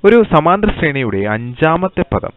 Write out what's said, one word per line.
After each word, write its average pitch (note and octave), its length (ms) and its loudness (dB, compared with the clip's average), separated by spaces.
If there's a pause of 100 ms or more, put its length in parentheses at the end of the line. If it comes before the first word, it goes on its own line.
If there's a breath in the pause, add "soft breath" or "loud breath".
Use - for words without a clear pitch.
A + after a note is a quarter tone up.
ഒരു A#3 100 6 (160)
സമാന്തര F#3 460 2
ശ്രേണിയുടെ B2+ 420 -2 (140)
അഞ്ചാമത്തെ D#3+ 760 -2
പദം - 220 -6